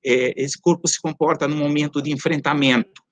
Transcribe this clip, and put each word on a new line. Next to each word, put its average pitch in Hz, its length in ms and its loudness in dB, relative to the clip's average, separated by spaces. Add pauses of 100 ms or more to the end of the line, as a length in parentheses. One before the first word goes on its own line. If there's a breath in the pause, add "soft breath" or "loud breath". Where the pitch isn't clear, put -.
é, 127 320 0
esse 135 240 -6
corpo 175 280 0
se 151 120 -2
comporta 156 480 -2
num 151 100 -2
momento 147 440 0
de 143 100 -4
enfrentamento? 139 880 0 (100)